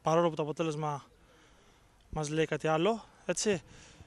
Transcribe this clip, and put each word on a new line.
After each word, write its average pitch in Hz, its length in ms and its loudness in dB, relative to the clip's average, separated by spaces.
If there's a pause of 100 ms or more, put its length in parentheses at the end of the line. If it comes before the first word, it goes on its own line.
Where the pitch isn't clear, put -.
παρόλο 165 280 4
που 156 60 -8
το 156 60 -4
αποτέλεσμα 151 600 -4 (1040)
μας 151 200 -4
λέει 156 160 2
κάτι 156 220 -2
άλλο, 180 380 2 (200)
έτσι. 185 360 0 (460)